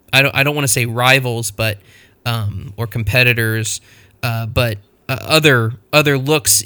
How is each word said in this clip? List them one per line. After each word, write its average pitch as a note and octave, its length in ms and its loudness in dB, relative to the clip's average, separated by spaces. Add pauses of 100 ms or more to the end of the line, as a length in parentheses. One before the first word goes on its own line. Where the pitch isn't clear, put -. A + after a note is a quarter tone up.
(140)
I C3+ 80 4
don't, C#3 140 0
I C3+ 80 0
don't D3 100 0
wanna D3 140 -2
say B2+ 180 0
rivals, A#2+ 640 0
but, A2 300 -4 (480)
um, G#2 500 -6
or A#2 80 -4
competitors, A2+ 960 0 (400)
uh, A#2 240 -6
but, A2 320 -2 (320)
uh, C3 100 -4
other, C3 540 4 (180)
other D3 240 4
looks C#3 500 0